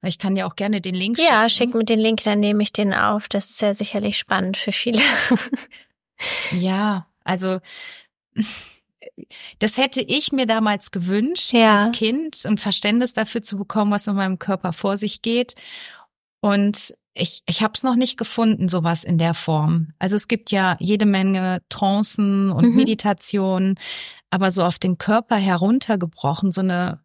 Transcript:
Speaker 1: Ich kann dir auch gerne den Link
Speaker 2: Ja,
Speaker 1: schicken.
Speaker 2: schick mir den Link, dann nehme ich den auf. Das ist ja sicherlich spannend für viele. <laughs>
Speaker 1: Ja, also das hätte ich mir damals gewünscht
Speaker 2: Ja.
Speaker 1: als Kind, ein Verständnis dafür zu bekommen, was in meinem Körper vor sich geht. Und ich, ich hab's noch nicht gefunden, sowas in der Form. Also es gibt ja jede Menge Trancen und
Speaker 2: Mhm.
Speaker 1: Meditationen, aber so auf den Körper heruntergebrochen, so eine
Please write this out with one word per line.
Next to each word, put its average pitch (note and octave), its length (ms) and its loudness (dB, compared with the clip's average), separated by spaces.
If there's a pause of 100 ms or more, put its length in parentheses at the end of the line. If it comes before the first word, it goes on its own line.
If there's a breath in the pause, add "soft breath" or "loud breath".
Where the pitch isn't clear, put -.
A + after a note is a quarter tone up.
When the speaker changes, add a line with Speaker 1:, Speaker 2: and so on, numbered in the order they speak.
Speaker 1:
Ich F#3 160 -4
kann G3 160 -2
dir F#3+ 120 -2
auch F3+ 100 -8
gerne G3+ 240 -2
den F3+ 140 -6
Link F#3+ 240 -2
Speaker 2:
Ja, B3+ 300 6
Speaker 1:
schicken. - 20 2
Speaker 2:
schick A#3+ 240 0
mir A3+ 100 2
den A3 160 2
Link, A3 240 2
dann G#3 160 2
nehme G#3 220 2
ich G#3 100 -2
den G3+ 220 0
auf. G#3 340 0
Das G3+ 220 -2
ist - 100 -6
ja G3+ 140 2
sicherlich G#3 420 -4
spannend F#3+ 400 -2
für - 160 -4
viele. A#3 340 0
<laughs> - 60 2 (1400 loud breath)
Speaker 1:
Ja, F#3+ 560 0 (160)
also F#3 340 -2 (2000 loud breath)
das G#3+ 180 0
hätte C4 240 0
ich B3+ 320 -2
mir C4 140 0
damals G#3+ 440 0
gewünscht G#3 600 -2
Speaker 2:
Ja. A3 280 6
Speaker 1:
als A3 180 2
Kind, C4+ 480 -2
ein G#3 120 0
Verständnis G#3+ 560 0
dafür A3 280 -4
zu G3+ 160 -4
bekommen, G#3 320 0
was G3+ 160 0
in G#3 80 0
meinem F#3+ 240 0
Körper F#3 340 -4
vor G3 240 -2
sich G#3 260 -6
geht. A#3+ 320 0 (840 loud breath)
Und G3+ 540 2 (200)
ich, - 320 -4
ich - 160 -2
hab's G#3+ 200 -2
noch B3+ 140 0
nicht B3 200 0
gefunden, A3 520 0
sowas E3+ 360 0
in E3+ 140 2
der E3 160 2
Form. D#3 640 0
Also F#3+ 180 0
es G3+ 120 0
gibt - 220 -2
ja F#3 300 2
jede G3+ 240 2
Menge F#3+ 640 2
Trancen G3 840 2
und F#3 200 4
Speaker 2:
Mhm. A#3 60 4
Speaker 1:
Meditationen, G3 1000 0 (520 loud breath)
aber F#3 200 2
so F#3 140 2
auf F3 140 0
den F3+ 200 -2
Körper A3 380 2
heruntergebrochen, F#3+ 1160 0
so F#3+ 80 -2
eine F3+ 440 -2